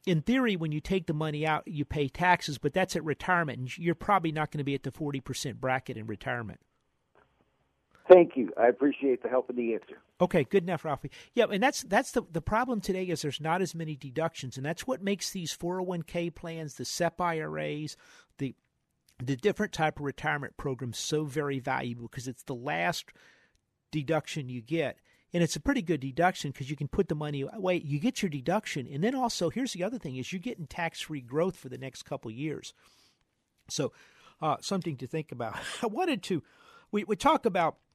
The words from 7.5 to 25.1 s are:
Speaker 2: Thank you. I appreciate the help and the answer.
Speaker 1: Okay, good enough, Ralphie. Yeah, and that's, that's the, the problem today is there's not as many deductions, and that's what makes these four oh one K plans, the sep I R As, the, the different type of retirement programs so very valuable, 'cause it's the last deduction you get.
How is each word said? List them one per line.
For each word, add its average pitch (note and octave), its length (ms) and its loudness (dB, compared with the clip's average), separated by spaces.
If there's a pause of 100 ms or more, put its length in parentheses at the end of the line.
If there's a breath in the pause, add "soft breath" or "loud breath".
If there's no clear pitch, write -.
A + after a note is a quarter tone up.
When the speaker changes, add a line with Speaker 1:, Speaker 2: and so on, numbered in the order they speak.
Speaker 2:
Thank F3+ 280 12
you. A2 220 0
I A#2 100 6
appreciate C3 540 2
the A2+ 80 -4
help B2+ 200 0
and B2 100 -6
the A2+ 160 -2
answer. - 260 -12 (180)
Speaker 1:
Okay, F3 240 4
good F#3+ 200 2
enough, E3+ 200 -4
Ralphie. D3 280 -6 (240 loud breath)
Yeah, A#3 160 6
and G3 100 0
that's, C#4 220 2
that's G#3 280 2
the, - 200 0
the D#3+ 100 -4
problem A3+ 400 0
today F#3 220 0
is F3 180 -2
there's D3 180 -4
not D#3+ 220 0
as F3 140 -2
many D#3 200 -6
deductions, C3 640 -4
and C3 80 -6
that's D#3+ 220 -6
what B3+ 160 -2
makes G3+ 260 -2
these E3+ 240 -6
four F3+ 260 -4
oh F#3 40 -2
one F3+ 180 -2
K E3+ 300 -4
plans, E3 420 -10
the B2 120 -8
sep - 360 -2
I E3+ 180 0
R D#3 200 -6
As, D3+ 360 -6 (440 soft breath)
the, C3+ 160 -4 (680)
the C3 120 0
different G3+ 380 0
type D#3 260 0
of D3 60 -4
retirement D3 520 -4
programs B2 400 -6
so D3+ 260 -2
very C#3 360 -2
valuable, A#2+ 480 -4
'cause A#2+ 200 -10
it's C3 160 -10
the C#3 120 -6
last D#3+ 560 -2 (800 soft breath)
deduction D3+ 580 -2
you B2 120 -8
get. C#3 360 -2 (340)